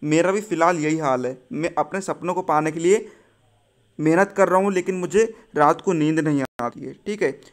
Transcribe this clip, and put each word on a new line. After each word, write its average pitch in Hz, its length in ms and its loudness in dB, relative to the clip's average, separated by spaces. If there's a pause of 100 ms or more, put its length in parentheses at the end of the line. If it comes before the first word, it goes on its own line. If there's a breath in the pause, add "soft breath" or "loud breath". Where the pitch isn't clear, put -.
मेरा 165 280 2
भी 208 100 -2
फ़िलहाल 175 360 0
यही 156 200 -2
हाल 127 280 -2
है, 131 120 -6 (140)
मैं 151 240 -4
अपने 151 260 -4
सपनों 175 320 -6
को 185 100 -4
पाने 156 280 0
के 165 80 -8
लिए 202 280 2 (880 loud breath)
मेहनत 165 380 2
कर 190 120 4
रहा 185 120 4
हूँ 202 120 0
लेकिन 185 240 -2
मुझे 180 280 2 (320 loud breath)
रात 151 240 4
को 190 140 -2
नींद 156 260 2
नहीं 147 220 0 (180)
आती 120 200 -8
है। 135 160 -12
ठीक 208 260 -6
है, 139 160 -2 (140)